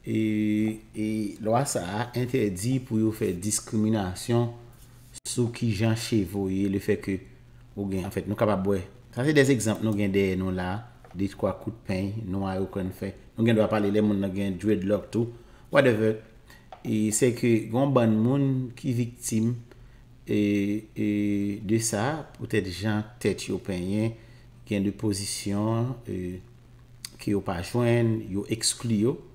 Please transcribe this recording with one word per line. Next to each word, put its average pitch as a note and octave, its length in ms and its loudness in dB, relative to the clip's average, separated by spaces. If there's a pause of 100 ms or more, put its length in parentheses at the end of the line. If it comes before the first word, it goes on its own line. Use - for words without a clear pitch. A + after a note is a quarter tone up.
Et, G#2+ 760 0 (140)
et G#2+ 460 -4
loi A2+ 240 2
ça G2+ 500 -4
interdit A#2+ 640 0
pour A2 200 -2
yo A2 120 4
faire G2+ 220 -2
discrimination G#2+ 1160 0 (760)
sur A#2+ 260 -2
qui A#2 200 -2
Jean A2 240 2
Chevoyer, G2 760 0
le G2 80 0
fait G2+ 200 2
que, F#2+ 200 -4 (580)
ou G2+ 160 -4
gen, F#2 140 -2
en G2+ 60 -6
fait, F#2 160 -4
nous G#2+ 80 -2
capables, G2+ 320 2
ouais. F#2+ 200 0 (280)
Ça, B2 100 -2
c'est D#3 80 2
des C#3 160 6
exemples, G#2+ 340 2
nous A2 140 0
gen G2+ 140 0
des, G2 240 2
nous F#2 160 -2
là, F#2 380 -4 (260)
des G2 120 -2
trois - 320 -2
coups - 160 -8
de - 180 -8
pain, G2 160 -2 (160)
nous, F#2+ 220 -4
à F#2+ 120 -4
aucun F#2 300 -4
fait. - 260 -8 (220)
Nous A2+ 80 2
gen A#2 100 6
doit G#2 120 4
parler, G#2 240 2
les G#2+ 100 4
moun, G#2 180 4
nous G2 160 -2
gen G2 220 -2
dreadlock, G2 540 0
tout. A#2 180 0 (420)
Whatever. A2 440 4 (680)
Et G#2+ 280 0
c'est A#2+ 220 2
que, A2+ 360 2
gon B2 160 2
ban B2 220 4
moun B2+ 680 2
qui B2+ 180 -4
victime, A#2 600 0 (760)
et, G#2 580 0 (100)
et G#2 680 0
de A2 140 2
ça, B2 600 -2
peut-être G#2 280 0
Jean G#2 360 -2 (160)
tête G2 260 0
yo F#2 140 -4
peyen, G2+ 540 -2 (540)
gen G2+ 160 0
de G2 60 2
position, G#2 1080 -2 (140)
euh, F#2 280 -6 (840)
qui - 100 -4
yo G2+ 120 2
pas F2+ 200 -4
joindre, A#2 680 2
yo G2 220 -4
exclu A2+ 460 -2
yo A#2+ 260 2 (140)